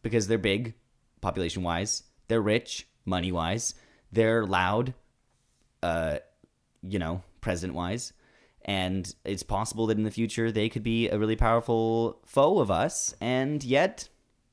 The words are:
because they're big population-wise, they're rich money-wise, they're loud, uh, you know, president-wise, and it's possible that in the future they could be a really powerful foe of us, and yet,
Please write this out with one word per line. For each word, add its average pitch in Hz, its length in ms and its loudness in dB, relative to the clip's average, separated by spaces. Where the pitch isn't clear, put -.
because 107 260 0
they're 113 100 2
big 101 360 0
population-wise, 90 840 -2
they're 113 120 2
rich - 460 0
money-wise, 90 680 -2
they're 113 340 4
loud, 98 480 2
uh, 82 360 0
you 95 160 -4
know, 85 240 -4
president-wise, 87 720 -4
and 95 500 -2
it's 95 180 -6
possible 110 460 -2
that 110 100 2
in 107 60 2
the 107 80 -2
future 113 400 -2
they 107 160 0
could 113 160 -6
be 113 240 0
a 107 100 0
really 110 160 2
powerful 113 920 2
foe 160 360 4
of 104 100 2
us, 101 500 -2
and 135 440 -2
yet, 143 440 2